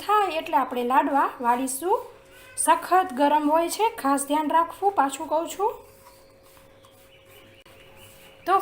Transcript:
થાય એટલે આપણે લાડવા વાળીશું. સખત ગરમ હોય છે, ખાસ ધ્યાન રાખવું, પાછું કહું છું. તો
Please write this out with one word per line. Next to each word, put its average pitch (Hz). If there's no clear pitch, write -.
થાય 392
એટલે 320
આપણે 247
લાડવા 294
વાળીશું. 262
સખત 330
ગરમ 294
હોય 339
છે, 415
ખાસ 277
ધ્યાન 294
રાખવું, 330
પાછું 277
કહું 320
છું. 415
તો 349